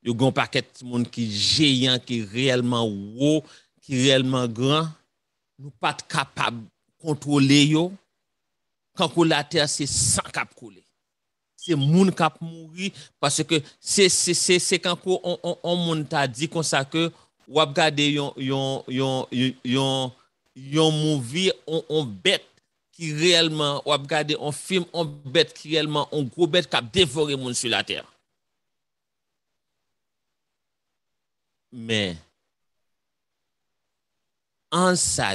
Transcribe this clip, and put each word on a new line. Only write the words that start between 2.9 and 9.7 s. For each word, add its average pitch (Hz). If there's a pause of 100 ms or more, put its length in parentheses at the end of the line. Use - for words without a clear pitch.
wo, 151 (480)
ki 127
reyèlman 131
gran, 135 (720)
nou 143
pa 175
t -
kapab 135 (400)
kontwole 143
yo. 165 (1040)
Kankou 170
la 160
terre, 151
c'est 143